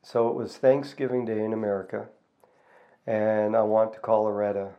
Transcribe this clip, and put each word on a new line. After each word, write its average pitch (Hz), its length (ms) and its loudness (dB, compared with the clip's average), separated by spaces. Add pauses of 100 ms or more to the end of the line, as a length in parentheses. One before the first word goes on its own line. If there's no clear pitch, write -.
So 117 280 0
it - 60 -2
was 117 200 -8
Thanksgiving 131 680 0
Day 107 180 -2
in 110 80 -2
America, 107 560 -4 (960)
and 107 520 2
I 110 60 4
want 110 280 2
to - 80 -18
call 110 240 0
Loretta 101 560 -2